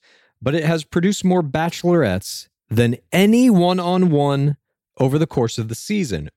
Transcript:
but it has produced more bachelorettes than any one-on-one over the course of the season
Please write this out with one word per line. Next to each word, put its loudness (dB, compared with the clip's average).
but -2
it -2
has -2
produced -2
more 2
bachelorettes -2
than 0
any 4
one-on-one 2
over 2
the 0
course -2
of -6
the -10
season -6